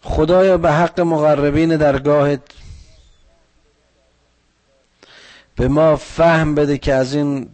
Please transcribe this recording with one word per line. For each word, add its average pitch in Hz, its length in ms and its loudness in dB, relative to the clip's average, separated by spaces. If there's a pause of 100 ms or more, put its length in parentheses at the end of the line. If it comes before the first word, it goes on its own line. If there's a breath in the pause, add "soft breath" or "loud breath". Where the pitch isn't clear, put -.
خدایا، 180 560 2
به 165 140 0
حق 170 280 -2
مقربین 151 760 0
درگاهت 143 640 0 (3000 loud breath)
به 123 140 -2
ما 151 280 2
فهم 160 580 0
بده 147 240 -2
که 143 160 -2
از 131 200 -2
این 143 400 -4